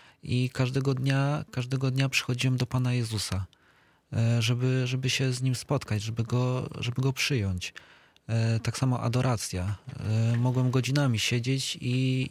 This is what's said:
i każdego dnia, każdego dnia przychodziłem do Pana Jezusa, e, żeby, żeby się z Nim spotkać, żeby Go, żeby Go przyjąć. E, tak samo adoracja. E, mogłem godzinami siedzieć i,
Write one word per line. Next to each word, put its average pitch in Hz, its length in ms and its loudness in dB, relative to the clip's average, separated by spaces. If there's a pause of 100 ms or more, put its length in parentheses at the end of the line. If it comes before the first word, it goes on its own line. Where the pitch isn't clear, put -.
(240)
i 123 260 0
każdego 131 440 0
dnia, 139 580 0
każdego 131 400 -2
dnia 135 180 2
przychodziłem 127 480 0
do 123 80 0
Pana 123 280 0
Jezusa, 110 520 -2 (680)
e, 117 280 4
żeby, 123 460 2
żeby 131 220 -2
się 131 240 0
z 123 80 -6
Nim 131 140 2
spotkać, 113 460 -2
żeby 113 220 -2
Go, 127 460 0 (100)
żeby 120 220 -4
Go 131 120 2
przyjąć. 98 600 -2 (540)
E, 113 320 2
tak 117 180 -4
samo 123 220 0
adoracja. 113 760 -2 (580)
E, 117 40 2
mogłem 127 340 2
godzinami 127 480 2
siedzieć 127 640 -2
i, 131 500 0